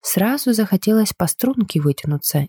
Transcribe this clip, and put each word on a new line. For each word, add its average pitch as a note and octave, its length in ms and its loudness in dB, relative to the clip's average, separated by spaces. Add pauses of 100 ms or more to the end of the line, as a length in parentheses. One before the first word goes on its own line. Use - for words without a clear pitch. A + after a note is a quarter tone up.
Сразу A#3+ 500 0
захотелось G#3+ 600 2
по F3 140 -2
струнке A#3+ 540 -2
вытянуться D3 680 -2